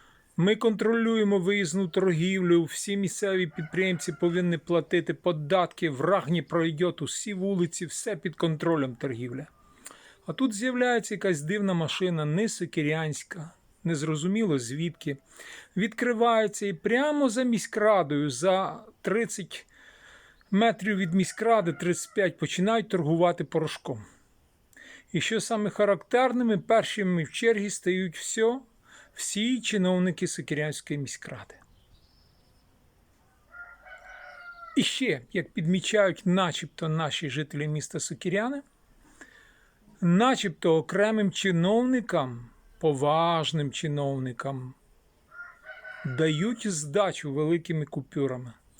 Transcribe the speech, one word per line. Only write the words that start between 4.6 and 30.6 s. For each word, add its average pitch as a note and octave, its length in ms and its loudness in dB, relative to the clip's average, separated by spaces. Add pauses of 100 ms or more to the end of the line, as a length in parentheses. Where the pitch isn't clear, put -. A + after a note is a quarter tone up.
податки, E3 760 0
враг D3 400 2
не E3 140 2
пройде, E3 420 0
усі E3+ 480 -4
вулиці, F#3 520 0
все G3+ 300 -6
під D#3 200 -6
контролем D#3+ 600 0
торгівля". B2 520 -6 (800)
А E3 80 -6
тут C4 200 0
з'являється A#3+ 600 0
якась F3+ 260 0
дивна G3 320 0
машина, E3+ 520 0
не F#3 240 0
сокирянська, D#3 1040 -4 (320)
незрозуміло D#3+ 760 0
звідки. C#3+ 580 -6 (600)
Відкривається A3 880 2
і G3 60 -2
прямо C4+ 560 2
за A#3 140 0
міськрадою, F#3+ 840 2
за F#3 540 0 (180)
тридцять G3 640 -4 (840)
метрів G#3+ 460 2
від F#3 160 -2
міськради, G3 600 2
тридцять - 400 -4
п'ять, F#3 240 0
починають G#3+ 520 0
торгувати E3+ 540 2
порошком. D3 600 -6 (1080)
І E3 100 0
що A3 200 -2
саме G#3 280 -2
характерними, A#3 880 2
першими F#3 640 2
в C#3 80 -8
черзі G#3+ 380 0
стають F#3 480 -2
все, A3+ 420 0 (540)
всі A#3 480 -2
чиновники F#3 680 2
Сокирянської D3+ 720 -6